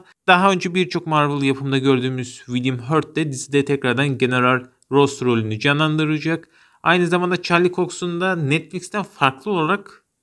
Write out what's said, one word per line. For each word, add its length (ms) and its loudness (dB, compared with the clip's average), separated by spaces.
Daha 240 4
önce 240 -2
birçok 320 -2
Marvel 340 0
yapımında 360 0
gördüğümüz 680 0
William 320 -2
Hurt 380 -2
de 160 -2
dizide 340 0
tekrardan 520 0
General 480 2
Ross 300 2
rolünü 380 0
canlandıracak. 880 0
Aynı 240 2
zamanda 340 0
Charlie 300 2
Cox'un 500 -4
da 140 -2
Netflix'ten 680 -4
farklı 480 -2
olarak 520 -4